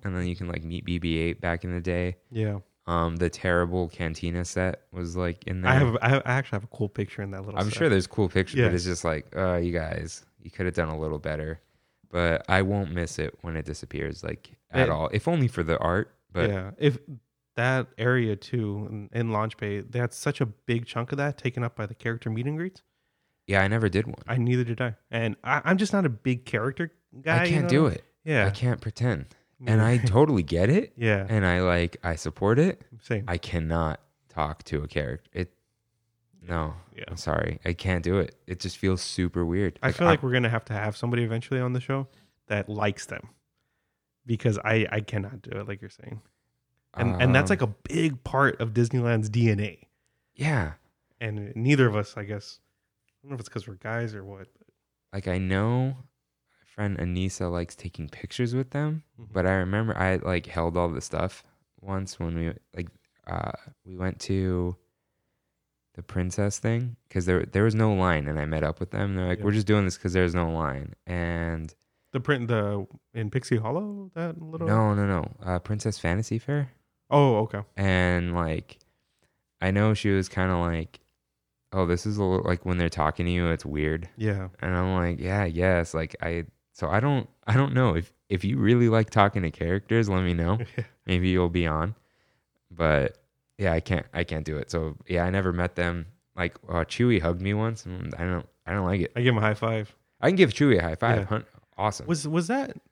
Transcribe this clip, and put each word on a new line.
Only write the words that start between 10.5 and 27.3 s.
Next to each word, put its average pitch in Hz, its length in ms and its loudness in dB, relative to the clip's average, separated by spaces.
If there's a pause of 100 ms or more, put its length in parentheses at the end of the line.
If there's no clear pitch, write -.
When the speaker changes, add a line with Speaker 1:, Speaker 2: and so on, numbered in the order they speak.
Speaker 1:
could 92 160 -4
have 85 80 -2
done 82 140 0
a 78 100 -6
little 76 200 -4
better. 76 420 -6 (500)
But 85 380 0
I 95 140 4
won't 98 300 -2
miss 85 260 -4
it 78 240 -4
when 82 140 -6
it 76 80 -4
disappears, 71 580 -8
like, - 300 -12 (180)
at 131 160 2
Speaker 2:
It 98 40 0
Speaker 1:
all, 78 220 0
if 107 140 -2
only 160 220 2
for - 160 -2
the 78 140 2
art. 90 360 0 (160)
But 90 200 0
Speaker 2:
Yeah, 98 280 -6
if 139 200 4 (580)
that 127 320 0 (100)
area 117 380 2
too 104 540 -4
in, 107 220 -10
in 117 200 -2
Launch 107 240 -2
Bay, 104 240 -4
they 120 180 -8
had 123 140 -2
such - 280 -4
a 139 60 0
big 117 400 -4
chunk 120 240 -6
of 139 80 -4
that 143 200 -2
taken 123 260 -4
up 117 100 -6
by 107 120 -6
the 107 80 -10
character 117 360 -6
meet 117 160 -4
and 147 100 -4
greets. 180 260 -8 (640)
Speaker 1:
Yeah, 98 140 4
I 98 60 4
never 110 200 2
did 98 180 2
one. - 100 -8 (120)
Speaker 2:
I, 123 80 -2
neither 123 280 2
did 117 160 -6
I, 120 140 -2 (160)
and 113 320 -2
I, 139 220 0
I'm 185 140 4
just 202 140 0
not 196 140 2
a - 40 2
big 123 340 -2
character 135 480 -4 (300)
guy, 165 160 2